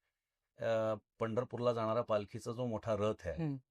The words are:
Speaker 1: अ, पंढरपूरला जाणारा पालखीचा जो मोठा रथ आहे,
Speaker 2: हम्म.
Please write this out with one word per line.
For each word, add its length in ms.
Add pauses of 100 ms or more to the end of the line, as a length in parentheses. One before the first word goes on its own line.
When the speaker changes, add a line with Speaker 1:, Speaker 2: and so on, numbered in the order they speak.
(600)
Speaker 1:
अ, 360 (240)
पंढरपूरला 540
जाणारा 280
पालखीचा 500
जो 140
मोठा 300
रथ 320
आहे, 160
Speaker 2:
हम्म. 120 (160)